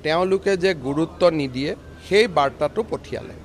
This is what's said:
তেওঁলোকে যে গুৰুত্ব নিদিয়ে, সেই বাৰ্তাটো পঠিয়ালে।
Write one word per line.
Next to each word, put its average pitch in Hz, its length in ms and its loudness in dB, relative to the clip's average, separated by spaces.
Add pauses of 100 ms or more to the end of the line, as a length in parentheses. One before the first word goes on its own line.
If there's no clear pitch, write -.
তেওঁলোকে 190 540 2
যে 180 140 2 (160)
গুৰুত্ব 156 440 -2
নিদিয়ে, 139 420 -2 (340)
সেই 214 200 6 (100)
বাৰ্তাটো 143 440 0 (100)
পঠিয়ালে। 113 440 -8 (100)